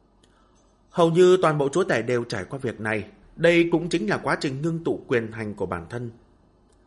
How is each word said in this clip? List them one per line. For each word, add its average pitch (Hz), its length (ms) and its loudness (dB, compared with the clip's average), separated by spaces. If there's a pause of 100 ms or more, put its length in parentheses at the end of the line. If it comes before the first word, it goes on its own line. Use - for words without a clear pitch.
(880)
Hầu 165 220 2
như 180 300 8
toàn 156 160 2
bộ 139 120 0
chúa 170 140 0
tể 151 180 0
đều 120 220 -2
trải 104 220 -8
qua 139 140 -12
việc 107 220 -8
này, 110 280 -4 (260)
đây 170 360 4
cũng 165 180 0
chính 196 200 -2
là - 80 0
quá 151 220 -2
trình 139 220 -6
ngưng 165 220 -4
tụ 120 240 -4
quyền 113 240 -2
hành 107 220 -8
của 98 120 -6
bản 87 240 -6
thân. 120 220 -10 (760)